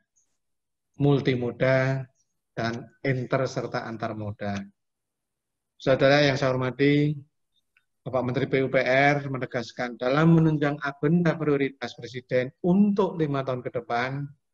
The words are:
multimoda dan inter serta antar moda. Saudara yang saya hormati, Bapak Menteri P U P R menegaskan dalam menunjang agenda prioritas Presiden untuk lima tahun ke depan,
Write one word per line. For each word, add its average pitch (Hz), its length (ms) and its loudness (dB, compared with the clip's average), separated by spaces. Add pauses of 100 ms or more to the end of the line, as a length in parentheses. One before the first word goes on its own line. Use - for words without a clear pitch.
(1000)
multimoda 131 1040 0 (480)
dan 117 320 -6 (240)
inter 131 400 -2
serta 120 400 -6
antar 110 320 -8
moda. 104 400 -8 (1200)
Saudara 139 480 4
yang 139 80 2
saya 131 160 0
hormati, 139 640 0 (880)
Bapak 127 240 -4
Menteri 123 240 -2
P 135 160 2
U - 20 -8
P 131 140 2
R 139 480 2
menegaskan 123 720 -8
dalam 151 320 4
menunjang 151 480 2
agenda 151 560 0
prioritas 139 560 -2
Presiden 127 560 -4 (160)
untuk 196 480 4
lima 139 320 -2
tahun 127 160 -4
ke 127 160 -10
depan, 131 480 -4 (280)